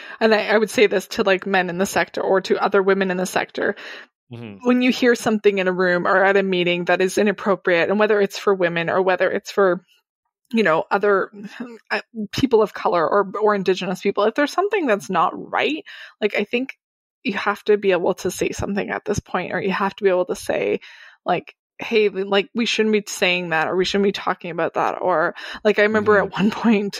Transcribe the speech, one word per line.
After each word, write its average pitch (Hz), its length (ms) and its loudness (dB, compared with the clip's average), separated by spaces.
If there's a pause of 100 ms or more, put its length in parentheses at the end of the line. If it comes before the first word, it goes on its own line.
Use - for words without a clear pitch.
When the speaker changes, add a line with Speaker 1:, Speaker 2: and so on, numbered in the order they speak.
(220)
Speaker 1:
and 220 120 4
I, 208 140 0
I 208 100 4
would 220 120 0
say - 180 4
this 190 220 -2
to, - 140 -2
like, 190 220 0
men 190 240 0
in 170 80 -6
the 190 80 0
sector - 360 -2
or 190 200 2
to - 200 -2
other 202 200 2
women 190 300 2
in 180 60 -4
the 185 80 -2
sector. - 500 -4 (560)
Speaker 2:
Mm-hmm. 113 340 -12
Speaker 1:
When 247 160 4
you 254 100 4
hear 240 240 2
something 214 420 2
in 185 100 0
a 185 60 2
room 180 340 0
or 190 160 4
at 196 140 4
a 196 60 4
meeting 175 420 0
that 180 160 2
is 185 160 0
inappropriate, 190 720 2
and 202 100 2
whether 214 220 4
it's 196 180 -2
for 208 140 2
women 170 360 0
or 190 120 2
whether 185 280 2
it's - 220 -6
for, 185 320 2 (720)
you 226 100 4
know, 160 280 2
other, 202 400 2 (600)
uh, 214 100 -4 (320)
people 240 280 4
of 202 120 0
color 170 360 0
or, 196 220 2 (100)
or 208 140 4
Indigenous 185 460 -2
people, 202 240 0
if 226 100 0
there's 285 160 0
something 392 340 0
that's 208 240 -2
not 175 240 0
right, 262 520 -4 (340)
like, 214 160 -2
I - 80 -2
think 240 340 -6 (460)
you 196 100 -4
have - 320 -4
to 214 120 4
be 202 140 0
able 180 240 0
to - 160 -6
say - 200 -4
something - 380 -4
at - 160 -6
this 202 140 -4
point, - 340 -6
or 180 80 -4
you 196 100 -2
have 196 240 -4
to - 80 -6
be 196 60 2
able 180 160 2
to 185 100 -6
say, - 460 -2 (440)
like, - 300 -4 (220)
"Hey, 214 320 0
like, 196 440 -2
we 233 140 -2
shouldn't 220 260 0
be 208 140 0
saying 180 420 -2
that, 160 180 0
or 156 80 -2
we 180 100 2
shouldn't 202 200 0
be 202 60 2
talking - 380 -6
about 165 240 -4
that." - 280 -2
Or, 175 340 0 (280)
like, 208 140 2
I 214 60 4
remember 214 340 2
Speaker 2:
Mm-hmm. 190 160 0
Speaker 1:
at - 60 -4
one 202 120 2
<laughs> - 120 -6
point 208 360 0